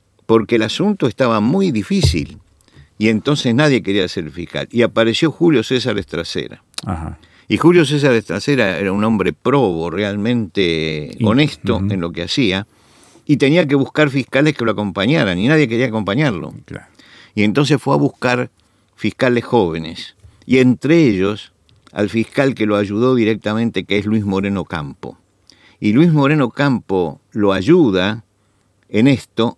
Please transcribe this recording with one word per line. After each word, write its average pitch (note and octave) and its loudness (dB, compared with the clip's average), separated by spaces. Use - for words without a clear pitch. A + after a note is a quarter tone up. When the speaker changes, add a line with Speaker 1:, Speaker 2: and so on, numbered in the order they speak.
Speaker 1:
porque A2+ 2
el A2 2
asunto F3 -2
estaba A#2 0
muy E3 0
difícil, G#2+ -2
y G#2+ 2
entonces A#2 0
nadie C#3 2
quería F#2+ 0
ser F2 -8
el D2+ -12
fiscal. D2 -10
Y A#2 2
apareció A2+ 2
Julio D#3 2
César A#2+ -2
Estracera. D#2+ -8
Speaker 2:
Ajá. D#2+ -8
Speaker 1:
Y G#2+ 0
Julio E3+ 4
César C#3 0
Estracera G2+ -2
era G2 -2
un G2+ -2
hombre F#2+ 0
probo, G2 0
realmente F#2+ -2
Speaker 2:
Y A#2 0
Speaker 1:
honesto A#2+ 0
Speaker 2:
ujú. G2 -2
Speaker 1:
en F#2 -2
lo E2+ -4
que E2 -6
hacía, G2 -2
y C#3+ 2
tenía D3+ 2
que C#3+ 0
buscar C#3 0
fiscales C#3 0
que A#2+ -4
lo G#2+ 0
acompañaran, G2+ -2
y G#2 0
nadie D3+ 2
quería A#2 0
acompañarlo. G#2+ -4
Speaker 2:
Claro. - -16
Speaker 1:
Y G#2+ 2
entonces C3 2
fue C#3 -2
a C#3+ 2
buscar B2+ -2
fiscales A#2+ 0
jóvenes, E2 -2
y B2+ 2
entre C3+ 4
ellos G2+ 0
al G#2 -2
fiscal A#2+ -2
que A2 -2
lo G#2 0
ayudó G#2 0
directamente, G#2+ -2
que G2+ -2
es G2 -2
Luis G#2+ -2
Moreno G2 -2
Campo. C#2+ -12
Y G#2 0
Luis D#3+ 6
Moreno C#3+ 2
Campo F#2+ -2
lo G2+ 2
ayuda G#2 2
en A2 2
esto, A#2+ -2